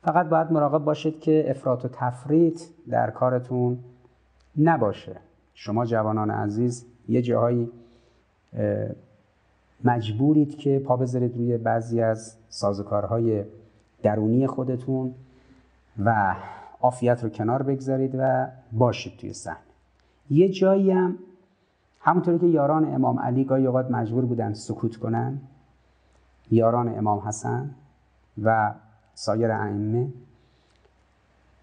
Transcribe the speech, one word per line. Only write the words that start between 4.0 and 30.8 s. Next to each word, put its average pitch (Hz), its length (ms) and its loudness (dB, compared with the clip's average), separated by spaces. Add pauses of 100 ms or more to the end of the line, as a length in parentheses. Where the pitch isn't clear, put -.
نباشه. 123 580 2 (380)
شما 110 300 -2
جوانان 107 460 0
عزیز 107 560 -2 (220)
یه 120 140 2
جاهایی، 120 480 0 (840)
اه، 107 360 -2 (960)
مجبورید 120 760 2
که 139 200 0
پا 139 180 0
بذارید 123 400 -2
روی 120 220 0
بعضی 117 420 -2
از 110 360 -2 (120)
سازوکارهای 104 960 -2 (580)
درونی 110 440 2
خودتون 131 680 -4 (920)
و 101 320 2 (440)
عافیت 123 440 0
رو 110 40 -2
کنار 117 340 -2
بگذارید 135 560 -2
و 131 280 0 (260)
باشید 113 460 0
توی 101 140 -12
صحنه. - 260 -12 (720)
یه 165 180 6
جایی 190 420 2
هم 185 280 0 (840)
همونطوری 170 380 2
که 170 80 4
یاران 151 480 2
امام 123 240 2
علی 123 260 0
گاهی 135 220 2
اوقات 127 240 0
مجبور 117 340 0
بودن 113 280 -2
سکوت 113 440 -6
کنن، 120 440 -4 (1120)
یاران 113 480 2
امام 104 200 0
حسن 117 520 -6 (720)
و 110 320 2 (400)
سایر 110 360 0
ائمه، 107 580 -2 (1500)